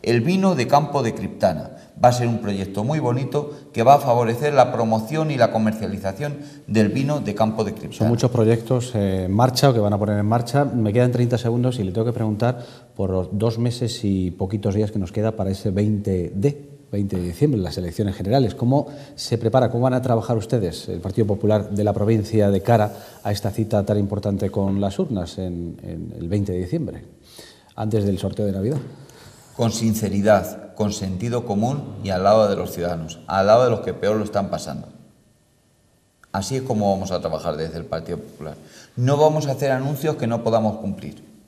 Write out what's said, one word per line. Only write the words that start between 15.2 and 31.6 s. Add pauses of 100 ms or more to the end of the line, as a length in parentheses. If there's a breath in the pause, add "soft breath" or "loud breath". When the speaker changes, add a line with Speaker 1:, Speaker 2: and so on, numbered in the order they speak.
Speaker 2:
para
ese
veinte
de, (220)
veinte
de
diciembre,
las
elecciones
generales.
¿Cómo (260 loud breath)
se
prepara,
cómo
van
a
trabajar
ustedes,
el
Partido
Popular
de
la
provincia,
de
cara (300 loud breath)
a
esta
cita
tan
importante
con
las
urnas
en,
en
el
veinte
de
diciembre, (720 loud breath)
antes
del
sorteo
de
Navidad? (760 loud breath)
Speaker 1:
Con
sinceridad,
con
sentido
común